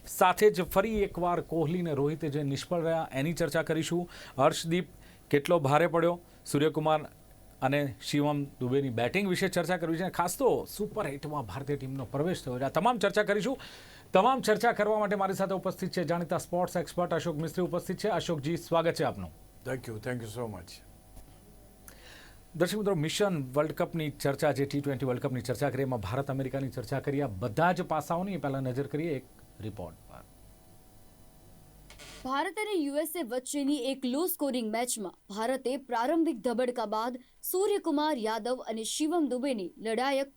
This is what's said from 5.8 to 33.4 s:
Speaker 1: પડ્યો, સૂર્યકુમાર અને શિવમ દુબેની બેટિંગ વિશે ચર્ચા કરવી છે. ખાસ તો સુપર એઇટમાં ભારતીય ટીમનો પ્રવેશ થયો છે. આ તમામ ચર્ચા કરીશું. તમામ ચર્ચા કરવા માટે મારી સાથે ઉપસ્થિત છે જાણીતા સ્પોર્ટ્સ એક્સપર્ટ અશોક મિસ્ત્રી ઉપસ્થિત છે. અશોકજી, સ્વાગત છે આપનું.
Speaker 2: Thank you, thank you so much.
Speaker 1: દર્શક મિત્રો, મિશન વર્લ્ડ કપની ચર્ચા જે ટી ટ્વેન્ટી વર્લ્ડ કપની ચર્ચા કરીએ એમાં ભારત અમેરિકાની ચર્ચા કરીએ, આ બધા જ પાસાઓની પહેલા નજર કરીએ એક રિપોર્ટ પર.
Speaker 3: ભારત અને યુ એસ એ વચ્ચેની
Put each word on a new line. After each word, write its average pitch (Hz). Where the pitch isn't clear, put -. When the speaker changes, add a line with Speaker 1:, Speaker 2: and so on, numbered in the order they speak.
Speaker 1:
પડ્યો, 170
સૂર્યકુમાર 156
અને 135
શિવમ 147
દુબેની 135
બેટિંગ 120
વિશે 185
ચર્ચા 180
કરવી 160
છે. 147
ખાસ 175
તો 190
સુપર 208
એઇટમાં 143
ભારતીય 131
ટીમનો 135
પ્રવેશ 160
થયો 165
છે. 175
આ 170
તમામ 226
ચર્ચા 202
કરીશું. 208
તમામ 240
ચર્ચા 220
કરવા 214
માટે 208
મારી 190
સાથે 190
ઉપસ્થિત 185
છે 180
જાણીતા 170
સ્પોર્ટ્સ 175
એક્સપર્ટ 175
અશોક 160
મિસ્ત્રી 160
ઉપસ્થિત 175
છે. 208
અશોકજી, 165
સ્વાગત 165
છે 156
આપનું. 104
Speaker 2:
Thank 127
you, 113
thank 123
you 117
so 117
much. 90
Speaker 1:
દર્શક 175
મિત્રો, 202
મિશન 156
વર્લ્ડ 151
કપની 165
ચર્ચા 143
જે 135
ટી 143
ટ્વેન્ટી 139
વર્લ્ડ 123
કપની 127
ચર્ચા 127
કરીએ 135
એમાં 127
ભારત 127
અમેરિકાની 135
ચર્ચા 131
કરીએ, 143
આ 139
બધા 120
જ 185
પાસાઓની 170
પહેલા 139
નજર 131
કરીએ 151
એક -
રિપોર્ટ 98
પર. 58
Speaker 3:
ભારત 294
અને 415
યુ 277
એસ 320
એ 339
વચ્ચેની 262